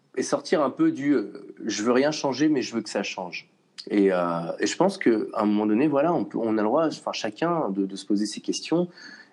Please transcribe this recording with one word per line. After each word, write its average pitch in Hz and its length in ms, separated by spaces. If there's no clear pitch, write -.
Et 131 60
sortir 147 400
un 131 60
peu 160 240
du, 139 220
euh, 104 320
je 104 180
veux 120 100
rien 135 180
changer, 147 400
mais 143 100
je 107 140
veux 113 80
que - 80
ça 104 120
change. - 480
Et, 98 220
euh, 85 480
et - 60
je - 100
pense 196 220
qu'à 127 120
un 107 120
moment 104 180
donné, 107 240
voilà, 147 240
on 117 140
peut, - 100
on 110 220
a - 20
le 107 80
droit, 156 200
enfin, 98 240
chacun 151 580
de, 98 160
de 95 100
se - 80
poser 104 220
ces - 160
questions. 170 460